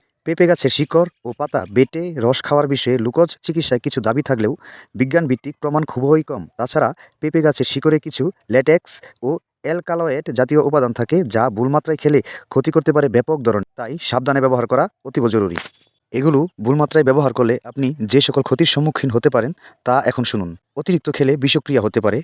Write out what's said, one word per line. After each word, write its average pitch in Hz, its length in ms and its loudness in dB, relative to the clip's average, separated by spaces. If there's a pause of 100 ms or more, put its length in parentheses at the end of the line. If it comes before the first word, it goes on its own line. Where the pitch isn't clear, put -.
(260)
পেঁপে 165 200 0
গাছের 165 300 0
শিকড় 165 320 0 (180)
ও - 20 -10 (100)
পাতা 143 220 -4 (140)
বেটে 135 280 2 (220)
রস 127 220 2
খাওয়ার 147 280 2
বিষয়ে 127 220 0 (100)
লোকজ 160 220 2 (160)
চিকিৎসায় 151 400 -2
কিছু - 220 -6
দাবি 123 160 0
থাকলেও 113 300 -2 (420)
বিজ্ঞান 135 360 0
ভিত্তিক 135 320 -4
প্রমাণ 151 280 0
খুবই 143 380 2
কম। 123 140 -8 (160)
তাছাড়া 123 300 0 (320)
পেঁপে 156 240 -2
গাছের 143 280 2
শিকড়ে 151 340 2
কিছু - 180 -4 (260)
ল্যাটেক্স 135 440 2 (340)
ও - 20 0 (360)
অ্যালকালয়েড 165 600 -4 (120)
জাতীয় 135 300 2
উপাদান 135 300 2
থাকে, 120 180 0 (180)
যা 113 80 2 (140)
ভুল 120 180 0
মাত্রায় 151 280 -2
খেলে 151 180 4 (320)
ক্ষতি 135 220 0
করতে 160 180 2
পারে 143 220 2
ব্যাপক 147 320 0
ধরনের। 104 320 0
তাই 120 140 -10 (180)
সাবধানে 135 340 0
ব্যবহার 127 220 2
করা 131 180 2 (240)
অতীব 135 160 0 (100)
জরুরি। 95 240 0 (540)
এগুলো 139 280 2 (240)
ভুল 131 160 2
মাত্রায় 151 280 2
ব্যবহার 135 300 4
করলে 120 160 2 (100)
আপনি 127 240 -4 (240)
যে 135 140 6
সকল 139 160 0
ক্ষতির 156 320 0
সম্মুখীন 147 360 0
হতে 117 240 0
পারেন 123 180 0 (320)
তা 123 100 2 (160)
এখন 123 200 -2
শুনুন। 92 200 -6 (260)
অতিরিক্ত 160 400 -2
খেলে 135 200 2
বিষক্রিয়া 139 480 0
হতে 107 160 -2
পারে, 104 240 0